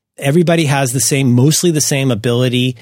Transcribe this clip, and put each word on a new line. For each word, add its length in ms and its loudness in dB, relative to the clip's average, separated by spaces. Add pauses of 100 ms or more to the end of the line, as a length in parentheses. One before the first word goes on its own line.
(180)
Everybody 480 0
has 260 0
the 80 -4
same, 320 0
mostly 400 2
the 100 0
same 300 -2
ability 720 -2